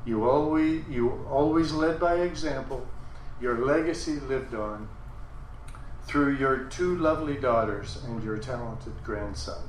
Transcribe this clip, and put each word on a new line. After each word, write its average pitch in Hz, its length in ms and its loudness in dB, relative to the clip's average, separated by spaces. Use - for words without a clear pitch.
You 113 240 2
always, 156 600 4
you 123 400 2
always 151 440 4
led 160 260 2
by 175 160 4
example. 139 720 -2
Your 120 240 2
legacy 160 500 2
lived 131 420 -2
on 107 340 -4
through 139 300 4
your 131 260 2
two 180 340 0
lovely 156 380 2
daughters 113 720 0
and 113 160 -4
your 107 160 -2
talented 120 640 -6
grandson. 101 640 -4